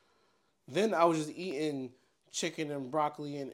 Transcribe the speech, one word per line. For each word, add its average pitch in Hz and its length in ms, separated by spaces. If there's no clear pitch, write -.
Then 196 260
I 170 120
was 165 140
just 151 200
eating 147 520
chicken 160 400
and 139 200
broccoli 147 460
and, 135 180